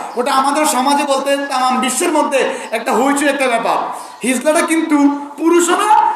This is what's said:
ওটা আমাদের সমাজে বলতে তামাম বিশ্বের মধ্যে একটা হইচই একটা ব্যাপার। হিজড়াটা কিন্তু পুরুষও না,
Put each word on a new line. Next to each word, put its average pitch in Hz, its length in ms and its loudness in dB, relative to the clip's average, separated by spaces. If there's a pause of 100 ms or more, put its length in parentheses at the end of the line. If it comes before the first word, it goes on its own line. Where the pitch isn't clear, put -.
(160)
ওটা 247 180 -2
আমাদের 285 320 2
সমাজে 285 380 2
বলতে 277 340 0
তামাম 254 420 -2
বিশ্বের 330 320 -2
মধ্যে 285 420 0 (180)
একটা 233 220 -4
হইচই 277 340 0
একটা 269 200 0
ব্যাপার। 214 300 0 (460)
হিজড়াটা 302 380 0
কিন্তু 320 340 0 (420)
পুরুষও 349 380 2
না, 427 400 4